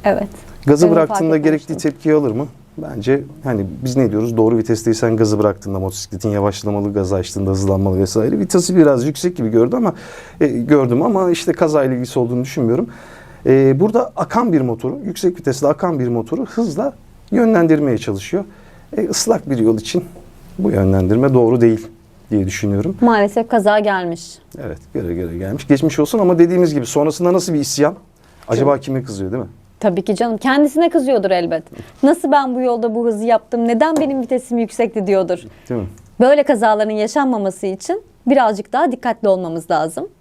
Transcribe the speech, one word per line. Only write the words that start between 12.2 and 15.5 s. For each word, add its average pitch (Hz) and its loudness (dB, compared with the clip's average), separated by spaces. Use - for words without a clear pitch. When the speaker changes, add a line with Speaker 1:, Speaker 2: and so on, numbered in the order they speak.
Speaker 2:
düşünmüyorum. 131 -2
E, 135 6
burada 220 0
akan 214 0
bir 147 4
motoru, 127 -4
yüksek 180 -2
vitesle 139 -2